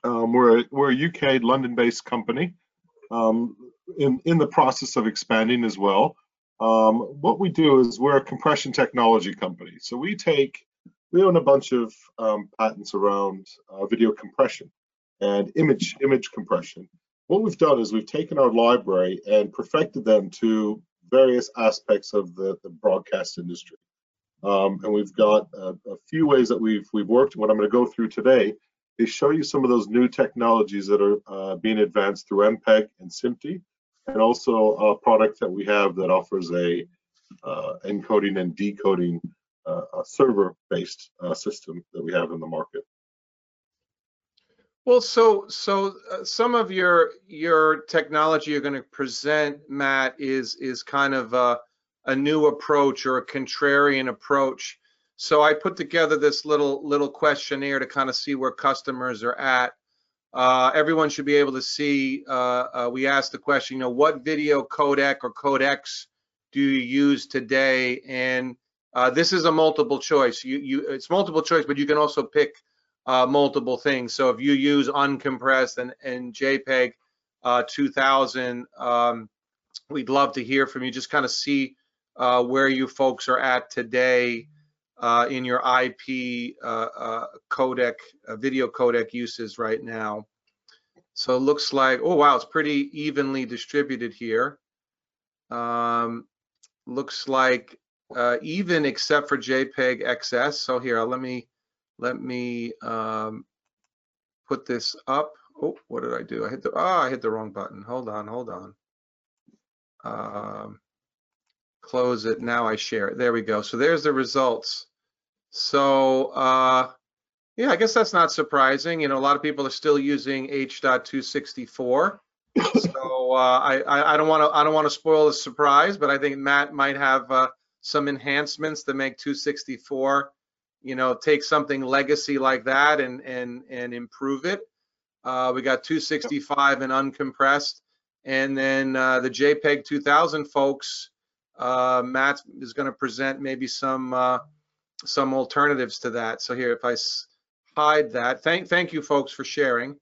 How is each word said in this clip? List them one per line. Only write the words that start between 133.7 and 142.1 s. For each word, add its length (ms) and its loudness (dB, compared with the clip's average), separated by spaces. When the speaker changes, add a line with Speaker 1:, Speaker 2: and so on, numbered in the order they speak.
Speaker 2:
improve 520 -8
it. 160 -4
Uh, 280 -2
we 80 -4
got 220 -2
two 160 -2
sixty-five 800 -2
and 120 -4
uncompressed. 880 -2
And 340 -2
then, 380 0
uh, 240 2
the 100 -2
J 260 4
peg 280 0
two 160 -4
thousand 460 2
folks, 640 -4
uh, 460 2
Matt 340 0